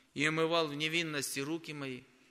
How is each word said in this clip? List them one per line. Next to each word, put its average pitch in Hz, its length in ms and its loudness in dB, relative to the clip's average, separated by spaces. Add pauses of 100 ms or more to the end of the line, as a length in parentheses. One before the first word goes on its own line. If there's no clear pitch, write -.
(140)
и 139 100 2
омывал 160 440 4
в 143 60 -6
невинности 156 680 -2
руки 160 320 -4
мои? 135 300 -8 (280)